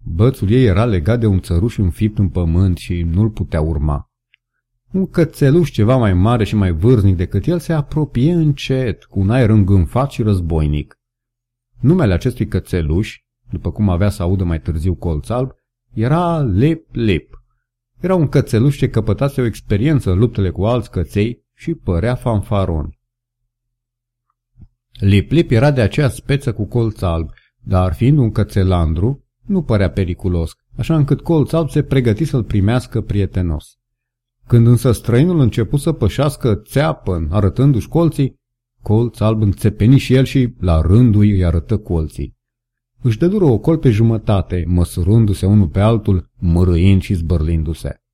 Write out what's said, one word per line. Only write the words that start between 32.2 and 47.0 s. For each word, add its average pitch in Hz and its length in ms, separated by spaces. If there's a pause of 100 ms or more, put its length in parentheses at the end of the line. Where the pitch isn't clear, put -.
să-l 135 200
primească 110 560
prietenos. 92 800 (680)
Când 117 200
însă 120 260
străinul 151 480
începu 117 360
să 151 160
pășească 135 600
țeapăn, 98 760
arătându-și 107 580
colții, 151 520 (420)
Colț 113 380
Alb 110 220
înțepeni 107 560
și - 160
el 131 100
și, 123 360
la 85 200
rândul 104 440
ei, 104 60
îi 92 140
arătă 85 340
colții. 78 580 (680)
Își 113 160
dădură 190 260
o 123 140
col 160 200
pe 147 120
jumătate, 107 760
măsurându-se 87 800
unul 101 220
pe 82 120
altul, 104 580
mărâind 90 640